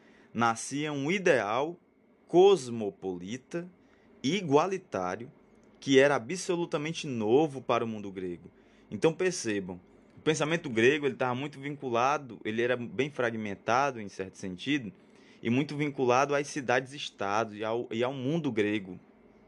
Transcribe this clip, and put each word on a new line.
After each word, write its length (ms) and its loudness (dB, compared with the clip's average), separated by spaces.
nascia 600 -2
um 180 -2
ideal 680 2
cosmopolita 1400 2
e 120 2
igualitário 920 0
que 200 4
era 180 8
absolutamente 920 -4
novo 540 2
para 220 0
o 40 -4
mundo 240 -8
grego. 380 -8
Então 220 2
percebam, 680 -2
o 40 -20
pensamento 480 0
grego, 360 4
ele 100 -2
estava 180 -2
muito 260 -8
vinculado, 840 -2
ele 180 -2
era 160 2
bem 320 -4
fragmentado 880 -2
em 100 -10
certo 280 -12
sentido, 540 -6
e 80 -2
muito 260 0
vinculado 600 2
às 120 0
cidades-estados 1120 -2
e 60 -6
ao, 280 -2
e 120 0
ao 100 -2
mundo 380 -2
grego, 480 -2